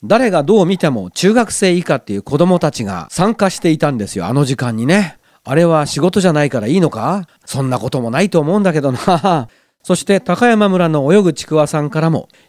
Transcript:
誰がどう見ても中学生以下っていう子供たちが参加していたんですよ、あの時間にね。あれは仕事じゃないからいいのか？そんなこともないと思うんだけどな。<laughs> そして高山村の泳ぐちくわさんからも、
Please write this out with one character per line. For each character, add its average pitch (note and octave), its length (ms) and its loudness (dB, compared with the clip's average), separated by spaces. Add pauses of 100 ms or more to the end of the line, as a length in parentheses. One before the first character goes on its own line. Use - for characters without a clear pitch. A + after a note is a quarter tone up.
誰 A#3 260 2
が E3 120 2
ど F#3+ 200 4
う D#3+ 40 2
見 F#3 120 0
て E3 100 0
も G2+ 220 -4
中 G3 240 0
学 A#3 160 2
生 F#3 220 0
以 F3 100 0
下 D3 140 0
っ - 80 -8
て - 80 -8
い G2 60 -4
う G2+ 40 -8
子 C#3+ 160 -4
供 F3 200 4
た D#3+ 120 0
ち A#2+ 140 -8
が F#2 260 -8
参 G3+ 240 0
加 G3 160 0
し - 80 -12
て E3+ 120 0
い D#3 80 0
た D3 120 0
ん B2+ 80 -6
で G2+ 80 -6
す - 100 -10
よ、 F2 100 -4
あ G#2 60 -2
の C#3 140 2
時 B2 100 -2
間 A#2+ 200 -4
に A2+ 100 -2
ね。 F3+ 320 0 (260)
あ B2+ 100 -6
れ E3+ 120 4
は D#3 180 2
仕 C#3+ 160 -6
事 F#3 200 2
じ F#3 80 2
ゃ E3 40 2
な D3 120 0
い C#3 40 -2
か B2+ 120 -4
ら G#2 80 -4
い D3 60 0
い F#3+ 60 2
の D#3+ 80 2
か？ D#3 380 -4 (180)
そ - 160 -6
ん C3+ 80 -2
な B2 100 -2
こ B2+ 120 -6
と C3+ 100 -4
も A#2 100 -4
な C#3 120 0
い G3 80 0
と E3+ 100 2
思 D#3 160 0
う G#3 40 2
ん - 20 0
だ F#3 100 2
け D3+ 80 0
ど C3+ 120 -2
な。 E3 600 0
<laughs> - 300 -20
そ F#3 120 0
し - 100 -6
て G3 160 2
高 F#3 280 0
山 G#3 200 4
村 F3+ 200 2
の D3 240 2
泳 G#3 100 6
ぐ F3 100 2
ち - 140 -10
く D#3 80 -6
わ D3+ 120 4
さ D3+ 140 -2
ん D3 100 -4
か D#3 100 -2
ら D#3+ 100 2
も、 C#3+ 180 -2 (200)